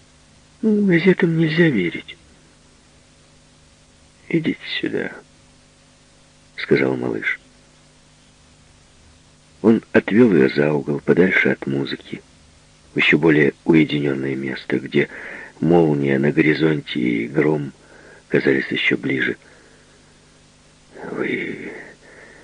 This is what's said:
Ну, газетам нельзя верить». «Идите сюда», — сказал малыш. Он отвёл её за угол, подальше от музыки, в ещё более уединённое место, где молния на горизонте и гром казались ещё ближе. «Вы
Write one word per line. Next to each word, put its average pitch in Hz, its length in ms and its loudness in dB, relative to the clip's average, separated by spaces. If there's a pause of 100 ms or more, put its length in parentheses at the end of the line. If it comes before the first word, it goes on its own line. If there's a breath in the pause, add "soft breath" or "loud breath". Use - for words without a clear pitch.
(640)
Ну, 208 240 2
газетам 170 500 4
нельзя 160 320 2
верить». 92 480 -4 (2000)
«Идите 160 300 -2 (220)
сюда», — - 320 -6 (1400)
сказал 65 400 0
малыш. 58 420 -4 (2250)
Он 110 200 4 (100)
отвёл 110 400 4
её 67 160 4
за 73 240 0
угол, 71 280 -4
подальше - 500 2
от - 160 -6
музыки, 67 560 -8 (720)
в 73 40 -2
ещё 76 200 2
более 76 360 2 (100)
уединённое 71 680 0
место, 65 440 -6
где - 300 -2 (520 loud breath)
молния 76 580 2
на 71 140 0
горизонте 76 680 0
и 120 300 -2
гром 147 440 -2 (560 loud breath)
казались 67 420 0
ещё - 260 -2
ближе. 65 400 -4 (1800 soft breath)
«Вы - 600 -6 (720 loud breath)